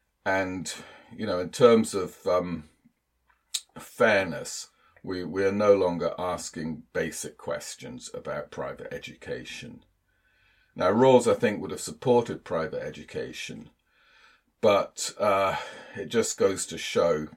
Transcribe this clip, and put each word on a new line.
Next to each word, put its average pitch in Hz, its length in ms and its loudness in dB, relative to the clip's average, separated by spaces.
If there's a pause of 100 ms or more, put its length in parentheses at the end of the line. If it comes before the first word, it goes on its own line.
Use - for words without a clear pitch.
(260)
And, 92 480 -2 (400)
you 101 120 -8
know, 92 140 -2
in 90 100 -4
terms 117 440 6
of, 92 320 -6
um, 87 440 0 (1080)
fairness, - 920 0 (340)
we, 92 200 -6
we 90 200 -2
are 98 80 4
no 104 220 6
longer 87 440 2
asking 82 640 -6 (100)
basic - 440 -6
questions - 760 -10
about - 380 -8
private - 420 -10
education. - 880 -12 (920)
Now, - 160 2
Rawls, 120 380 8
I 101 40 6
think, 101 280 0
would 95 100 -8
have 90 100 -10
supported 120 640 0
private - 380 -4
education, 67 880 -12 (920)
but, - 580 2
uh, 98 360 2 (400)
it - 120 -8
just 110 300 0
goes 98 300 2
to 82 100 -10
show 78 600 0